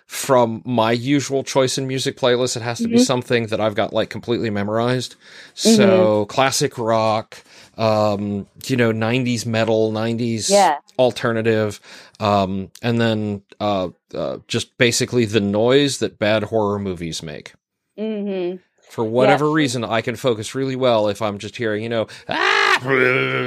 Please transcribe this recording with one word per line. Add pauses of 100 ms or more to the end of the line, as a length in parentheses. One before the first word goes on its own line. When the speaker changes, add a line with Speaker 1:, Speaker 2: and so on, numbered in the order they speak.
Speaker 1:
from
my
usual
choice
in
music
playlist.
It
has
to
be
Speaker 2:
Mm-hmm.
Speaker 1:
something
that
I've
got,
like,
completely
memorized. (380)
Speaker 2:
Mm-hmm.
Speaker 1:
So
classic
rock, (400)
um, (200)
you
know,
nineties
metal,
nineties
Speaker 2:
Yeah. (200)
Speaker 1:
alternative, (420)
um, (120)
and
then, (180)
uh, (240)
uh, (100)
just
basically
the
noise
that
bad
horror
movies
make. (460)
Speaker 2:
Mm-hmm. (240)
Speaker 1:
For
whatever
Speaker 2:
Yes.
Speaker 1:
reason,
I
can
focus
really
well
if
I'm
just
hearing,
you
know, (240)
"Ah!" (680)